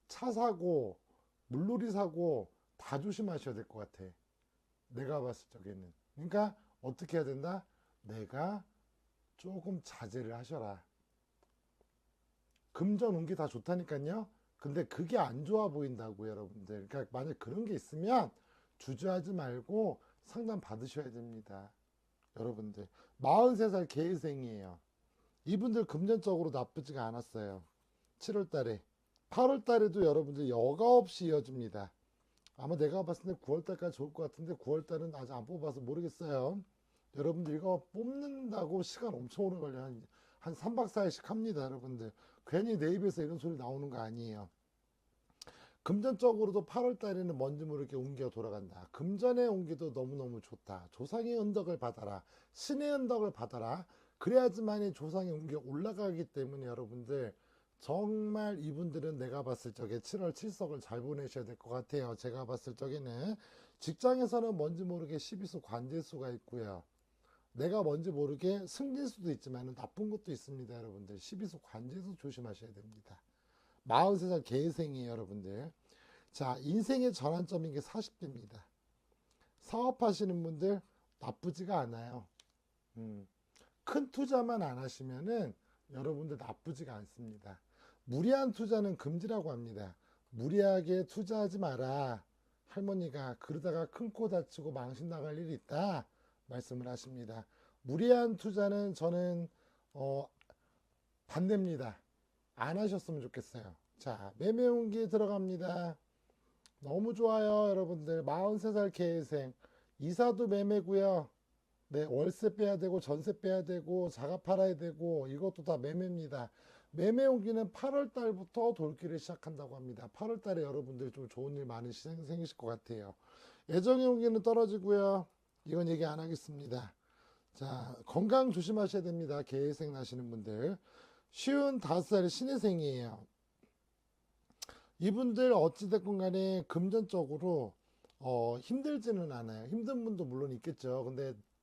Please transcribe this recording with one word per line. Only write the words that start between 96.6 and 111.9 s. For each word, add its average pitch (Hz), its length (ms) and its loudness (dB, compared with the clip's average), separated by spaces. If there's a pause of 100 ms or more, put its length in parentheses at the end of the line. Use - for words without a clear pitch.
하십니다. 120 600 -10 (360)
무리한 226 540 6
투자는 202 580 2
저는, 175 540 0 (460)
어, 139 340 -2 (960)
반대입니다. 175 720 0 (640)
안 147 160 0
하셨으면 185 460 -2
좋겠어요. 113 520 -12 (220)
자, 98 400 -8
매매 220 300 4
운기 226 420 2
들어갑니다. 180 880 0 (840)
너무 190 340 -2
좋아요, 214 560 6
여러분들. 165 520 0
마흔세 196 500 0
살 202 180 4
개생. 156 640 0 (440)
이사도 208 480 4
매매고요. 196 840 4 (580)
네, 147 160 0